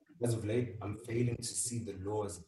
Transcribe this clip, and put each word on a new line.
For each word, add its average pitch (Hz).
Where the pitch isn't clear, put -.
as 117
of 101
late, 120
I'm 101
failing 117
to -
see -
the 98
law 107
as 90
a 85